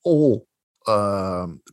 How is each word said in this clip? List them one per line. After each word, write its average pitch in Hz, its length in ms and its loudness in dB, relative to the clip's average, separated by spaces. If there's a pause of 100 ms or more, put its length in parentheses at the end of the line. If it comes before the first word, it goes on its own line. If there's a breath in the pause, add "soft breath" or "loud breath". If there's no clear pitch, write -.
all, 147 420 2 (400)
um, 95 720 -2 (100)